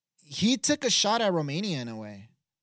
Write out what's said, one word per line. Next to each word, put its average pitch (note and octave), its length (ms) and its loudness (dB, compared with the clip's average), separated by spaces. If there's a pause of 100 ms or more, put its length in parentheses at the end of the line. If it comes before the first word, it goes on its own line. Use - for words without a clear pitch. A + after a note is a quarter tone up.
(160)
he G3+ 400 0
took - 280 0
a A#3+ 60 2
shot A3 300 2
at G3+ 120 2
Romania D#3+ 460 -2
in A#2+ 80 -6
a A2+ 100 -10
way. G#2+ 320 -14 (340)